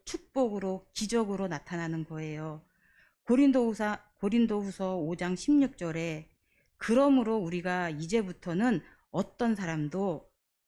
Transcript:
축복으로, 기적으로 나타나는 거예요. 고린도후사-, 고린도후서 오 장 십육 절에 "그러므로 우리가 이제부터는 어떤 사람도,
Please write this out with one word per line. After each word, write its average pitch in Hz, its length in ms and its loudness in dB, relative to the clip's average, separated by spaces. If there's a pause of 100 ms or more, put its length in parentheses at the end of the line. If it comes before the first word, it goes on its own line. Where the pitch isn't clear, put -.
축복으로, 196 880 -4
기적으로 202 540 -2
나타나는 165 580 -6
거예요. 156 580 -10 (600)
고린도후사-, 233 760 2 (200)
고린도후서 202 760 0
오 160 200 -4
장 180 200 -4
십육 285 400 4
절에 165 540 -6 (480)
"그러므로 247 580 4
우리가 180 540 -2
이제부터는 180 920 0 (300)
어떤 220 440 -2
사람도, 165 760 -4 (360)